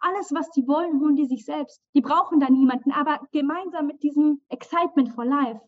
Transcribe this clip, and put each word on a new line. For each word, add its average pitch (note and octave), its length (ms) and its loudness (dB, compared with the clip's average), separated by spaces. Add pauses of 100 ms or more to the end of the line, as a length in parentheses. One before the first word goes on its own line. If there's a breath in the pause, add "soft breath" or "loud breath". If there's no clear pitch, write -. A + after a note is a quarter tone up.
Alles, F#4 320 -4
was C#4+ 180 -6
die B3+ 160 0
wollen, D#4 320 0
holen D4 160 2
die D4 100 0
sich B3 200 -6
selbst. D4 360 -10 (140)
Die C4+ 60 6
brauchen D#4 400 2
da C4 80 2
niemanden, C4 420 4
aber D4 300 -2 (100)
gemeinsam D#4 560 -4
mit - 160 -8
diesem D4 460 2
Excitement E4+ 600 -2
for A#3 140 -8
Life, B3+ 440 -2